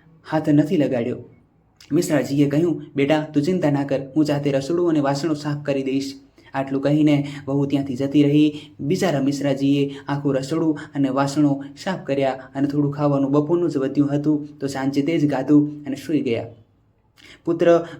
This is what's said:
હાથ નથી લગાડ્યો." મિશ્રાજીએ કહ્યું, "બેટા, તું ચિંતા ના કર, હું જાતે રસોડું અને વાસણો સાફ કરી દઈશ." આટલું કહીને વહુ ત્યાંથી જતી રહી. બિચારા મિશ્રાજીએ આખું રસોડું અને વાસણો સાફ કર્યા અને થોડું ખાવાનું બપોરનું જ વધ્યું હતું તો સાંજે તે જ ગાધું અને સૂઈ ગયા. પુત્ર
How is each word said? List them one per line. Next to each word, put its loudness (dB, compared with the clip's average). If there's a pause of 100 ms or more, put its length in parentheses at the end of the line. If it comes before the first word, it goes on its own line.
(300)
હાથ -2
નથી 4
લગાડ્યો." 0 (760)
મિશ્રાજીએ 2
કહ્યું, 0 (140)
"બેટા, 2 (120)
તું 2
ચિંતા 0
ના 0
કર, -2 (160)
હું 4
જાતે 0
રસોડું 0
અને 2
વાસણો 0
સાફ -6
કરી -2
દઈશ." -4 (400)
આટલું -4
કહીને 2 (220)
વહુ 0
ત્યાંથી -2
જતી 2
રહી. 4 (280)
બિચારા 0
મિશ્રાજીએ 0 (140)
આખું -2
રસોડું -2 (160)
અને 0
વાસણો 2 (200)
સાફ -6
કર્યા -2
અને 0
થોડું 0
ખાવાનું 0
બપોરનું 2
જ -4
વધ્યું 0
હતું -2
તો -6
સાંજે -2
તે 0
જ 2
ગાધું 2
અને -8
સૂઈ -4
ગયા. -4 (960)
પુત્ર 4 (160)